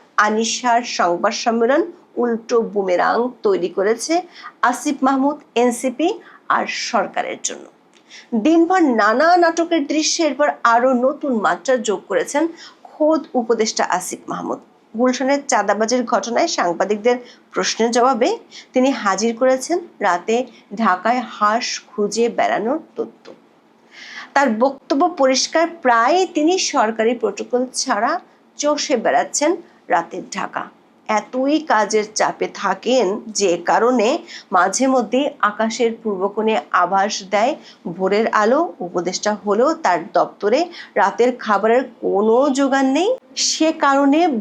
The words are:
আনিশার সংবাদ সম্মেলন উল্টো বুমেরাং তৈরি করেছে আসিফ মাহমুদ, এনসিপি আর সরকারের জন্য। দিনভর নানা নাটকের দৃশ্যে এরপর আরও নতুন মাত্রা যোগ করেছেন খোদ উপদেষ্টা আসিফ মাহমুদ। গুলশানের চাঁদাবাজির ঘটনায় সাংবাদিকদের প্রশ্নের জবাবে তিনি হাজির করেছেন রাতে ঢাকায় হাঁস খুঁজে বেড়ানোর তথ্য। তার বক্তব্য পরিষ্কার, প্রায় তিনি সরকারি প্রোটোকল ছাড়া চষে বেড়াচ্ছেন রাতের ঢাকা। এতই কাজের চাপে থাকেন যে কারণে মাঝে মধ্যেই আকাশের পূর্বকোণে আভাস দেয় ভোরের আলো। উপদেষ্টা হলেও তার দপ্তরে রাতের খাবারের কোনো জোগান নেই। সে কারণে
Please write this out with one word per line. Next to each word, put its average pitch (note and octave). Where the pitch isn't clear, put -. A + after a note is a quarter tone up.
আনিশার A3+
সংবাদ G3
সম্মেলন A#3
উল্টো A#3
বুমেরাং F3+
তৈরি F#3
করেছে G#3+
আসিফ C#4
মাহমুদ, C#4
এনসিপি B3
আর G#3+
সরকারের F#2+
জন্য। C2+
দিনভর E4+
নানা A#3
নাটকের E4
দৃশ্যে D4+
এরপর C#4
আরও A#3+
নতুন C#4+
মাত্রা F3+
যোগ F#3+
করেছেন F#3+
খোদ D4+
উপদেষ্টা A3+
আসিফ -
মাহমুদ। -
গুলশানের B3+
চাঁদাবাজির A3
ঘটনায় A#3
সাংবাদিকদের G#3
প্রশ্নের A3
জবাবে B3
তিনি C4
হাজির G3+
করেছেন C4
রাতে F3+
ঢাকায় A3
হাঁস G#3
খুঁজে G#3
বেড়ানোর F3
তথ্য। -
তার C#4
বক্তব্য C#4
পরিষ্কার, C4
প্রায় B3
তিনি D#4
সরকারি A3+
প্রোটোকল A3+
ছাড়া A#3+
চষে D4
বেড়াচ্ছেন F#3+
রাতের F3
ঢাকা। -
এতই B3+
কাজের G#3+
চাপে -
থাকেন G3+
যে F#3+
কারণে G#3+
মাঝে F#3+
মধ্যেই B3+
আকাশের A3
পূর্বকোণে G#3
আভাস G3
দেয় A#3
ভোরের G3
আলো। A#3+
উপদেষ্টা F3+
হলেও G#3+
তার F3
দপ্তরে G#3
রাতের G3+
খাবারের A3
কোনো G#3
জোগান C4+
নেই। F#4
সে D#4+
কারণে C#4